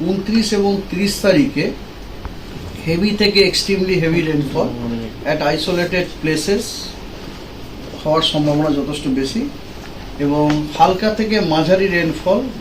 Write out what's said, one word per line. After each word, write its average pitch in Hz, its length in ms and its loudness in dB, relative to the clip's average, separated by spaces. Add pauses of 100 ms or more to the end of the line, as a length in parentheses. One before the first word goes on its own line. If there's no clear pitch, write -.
ঊনত্রিশ 202 520 2
এবং 202 360 2
ত্রিশ 190 320 -2
তারিখে 151 500 4 (1160)
হেভি 180 240 2
থেকে 202 280 4
এক্সট্রিমলি 190 600 4
হেভি 165 220 2
রেইনফল 143 460 0 (640)
at 151 80 0 (160)
isolated 175 520 0 (160)
places 170 400 0 (1400)
হওয়ার 156 160 2
সম্ভাবনা 151 480 2
যথেষ্ট 143 380 -2
বেশি 135 340 0 (800)
এবং 151 480 2 (100)
হালকা 185 360 4
থেকে 214 260 0
মাঝারি 175 480 4
রেইনফল 180 540 2 (200)